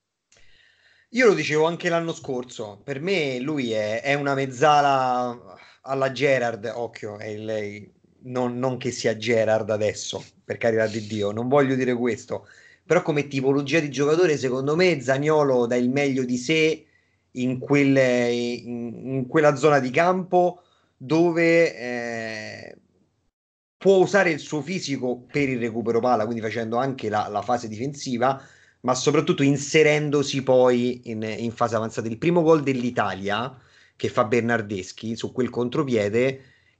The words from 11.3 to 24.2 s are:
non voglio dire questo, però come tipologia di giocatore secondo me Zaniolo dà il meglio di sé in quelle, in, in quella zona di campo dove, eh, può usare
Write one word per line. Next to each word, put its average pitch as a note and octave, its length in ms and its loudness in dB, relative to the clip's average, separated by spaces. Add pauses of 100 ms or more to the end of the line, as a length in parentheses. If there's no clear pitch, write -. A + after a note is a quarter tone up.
non A2+ 180 -4
voglio C3+ 280 4
dire B2 180 0
questo, A#2 540 -4 (360)
però D#3+ 180 2
come D3 260 -2
tipologia C#3 520 0
di D3 100 -4
giocatore D3 460 2
secondo C3 400 -2
me F3 240 2
Zaniolo C3+ 680 2
dà B2 100 -2
il B2 140 2
meglio C3+ 340 0
di B2 120 -2
sé D#3 480 0 (480)
in B2+ 260 -4
quelle, C3 720 4
in, A#2+ 600 -4 (140)
in C3 200 -4
quella D3+ 300 4
zona C#3+ 220 4
di B2+ 120 0
campo F3+ 720 2 (340)
dove, E3 800 4
eh, A2+ 1000 -8 (1000)
può F#3+ 220 6
usare F#3 320 4